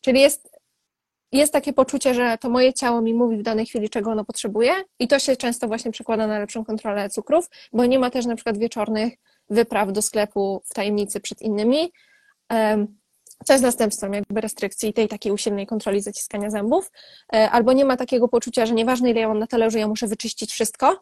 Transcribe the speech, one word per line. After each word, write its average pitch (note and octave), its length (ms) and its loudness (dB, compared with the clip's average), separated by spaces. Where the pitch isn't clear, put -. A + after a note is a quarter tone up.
Czyli C4 200 4
jest, - 280 4
jest D4 220 4
takie C#4+ 200 0
poczucie, B3+ 400 2
że A#3+ 280 0
to B3+ 80 -4
moje B3+ 240 4
ciało A#3 280 0
mi A3+ 120 0
mówi A#3 240 2
w G#3 60 -6
danej A3 220 -2
chwili, G#3+ 240 -4
czego A3+ 220 -4
ono G#3+ 140 -2
potrzebuje A#3 480 0
i B3 80 0
to C#4 120 4
się C4+ 160 0
często A#3+ 320 -4
właśnie A3+ 240 -4
przekłada A3 360 -2
na G#3+ 120 -2
lepszą G#3+ 260 -8
kontrolę G#3 440 -4
cukrów, D4+ 400 0
bo A#3+ 120 2
nie C4 140 4
ma B3+ 100 2
też B3 160 -4
na A#3 100 -2
przykład A3 220 -4
wieczornych A3 560 -2
wypraw G#3+ 420 2
do G#3 100 -2
sklepu G3+ 640 -2
w - 80 -16
tajemnicy G#3 460 -2
przed - 220 -12
innymi, A#3+ 500 0
em, G#3+ 480 0
co D4 80 6
jest C4 100 6
następstwem G#3+ 500 -2
jakby G3+ 280 -4
restrykcji G#3 520 -6
tej A3 140 0
takiej G#3 240 -6
usilnej G3+ 360 -4
kontroli G#3 340 -2
zaciskania G#3 480 -8
zębów, A3 420 -2
e, A3 180 4
albo A#3+ 220 4
nie C#4 120 6
ma C4 120 2
takiego B3 300 2
poczucia, A#3 380 0
że A#3 80 0
nieważne A#3+ 360 2
ile A3+ 120 2
ja A3 60 0
mam G#3+ 120 0
na A3+ 80 -2
talerzu, A3+ 300 2
ja G#3+ 100 0
muszę G#3+ 200 -4
wyczyścić A3 440 -8
wszystko C4+ 500 0